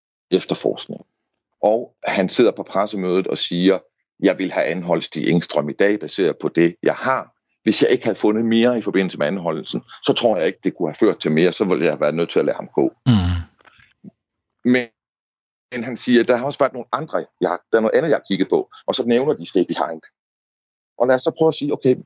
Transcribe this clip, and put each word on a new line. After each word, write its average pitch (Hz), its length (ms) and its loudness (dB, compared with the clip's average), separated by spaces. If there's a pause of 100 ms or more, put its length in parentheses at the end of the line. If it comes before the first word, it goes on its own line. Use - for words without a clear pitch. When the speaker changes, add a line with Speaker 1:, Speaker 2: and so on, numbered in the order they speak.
(300)
Speaker 1:
efterforskning. - 760 -4 (560)
Og 113 420 0
han - 240 0
sidder 110 220 4
på - 120 -4
pressemødet 95 640 -2
og - 120 -4
siger, 92 400 2 (420)
"Jeg 92 180 2
vil 92 140 -4
have 92 140 -2
anholdt 85 380 -2
Stig - 240 -6
Engstrøm 76 400 0
i 69 40 -6
dag, 101 280 2
baseret 78 380 -2
på 78 100 -2
det, 85 340 2
jeg 76 120 2
har. 123 380 -4 (300)
Hvis - 200 0
jeg - 80 6
ikke 190 140 0
havde 104 140 -2
fundet 110 260 0
mere 113 340 2
i 104 40 -6
forbindelse 95 360 -2
med 73 80 -2
anholdelsen, 85 540 -6 (220)
så - 100 2
tror 110 240 0
jeg 87 100 0
ikke, 98 180 -4
det - 120 -4
kunne 85 120 -4
have 76 60 -8
ført 101 260 2
til 78 120 -2
mere, 85 200 2
så - 120 -2
ville 87 200 0
jeg 80 80 2
have 73 80 -6
været 76 140 0
nødt 82 160 -2
til - 80 0
at 78 60 2
lade - 120 -2
ham - 180 -12
gå." - 180 2 (140)
Speaker 2:
Mm. 131 60 6 (1500)
Speaker 1:
Men, 123 220 2 (840)
men 113 120 -6
han 127 120 -8
siger, 120 280 4
"Der 123 120 2
har 120 100 -4
også 143 120 -6
været 131 140 2
nogle 123 200 -12
andre, 90 320 -4 (160)
jeg 90 80 0
har, 87 240 -6
der 113 60 6
er 110 40 2
noget 110 120 2
andet, 147 160 2
jeg 110 60 2
har - 120 -4
kigget 92 200 -2
på." 82 220 0 (160)
Og - 80 -14
så 123 100 -4
nævner 123 280 2
de - 160 -10
Stay 90 160 2
Behind. 80 380 -6 (960)
Og 123 80 0
lad 131 80 4
os 127 80 0
så 165 160 -2
prøve 160 100 4
at 156 60 0
sige, 147 180 -4
"Okay, 127 340 2